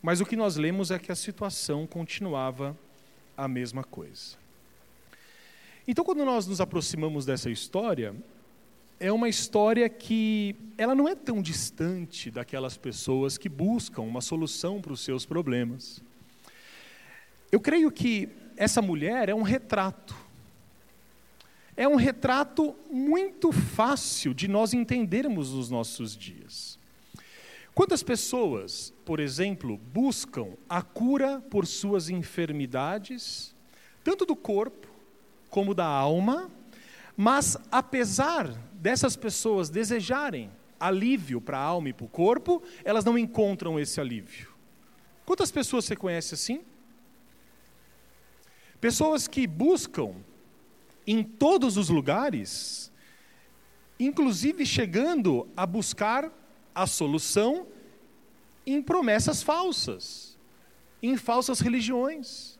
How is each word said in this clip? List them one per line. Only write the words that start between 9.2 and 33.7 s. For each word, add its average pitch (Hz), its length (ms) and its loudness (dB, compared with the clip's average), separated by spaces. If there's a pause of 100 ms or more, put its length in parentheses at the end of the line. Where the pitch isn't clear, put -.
história 226 600 4
que 220 680 0 (240)
ela 233 160 2
não 285 140 6
é 381 60 0
tão 233 280 -2
distante 165 880 -4
daquelas 127 460 -6
pessoas 131 600 -2
que - 120 -8
buscam 170 540 0
uma 113 180 -4
solução 165 600 -4
pros 143 200 -8
seus 131 240 -4
problemas. 127 800 -2 (1500)
Eu 214 80 6
creio 311 320 4
que 220 380 -2 (280)
essa 214 260 2
mulher 190 460 0
é 202 60 2
um 220 80 0
retrato. 202 720 -2 (1600)
É 254 120 4
um 294 80 8
retrato 269 800 2 (140)
muito 320 600 2
fácil - 840 0
de 165 120 -4
nós 208 260 2
entendermos 226 800 0
nos 127 160 -6
nossos 113 480 -4
dias. - 600 -16 (960)
Quantas - 300 4
pessoas, 180 880 -2 (120)
por 156 140 -2
exemplo, 143 600 -2
buscam 127 680 -2 (200)
a 175 140 0
cura 269 580 0 (100)
por 196 160 2
suas 196 420 -2
enfermidades, 165 1500 -4 (480)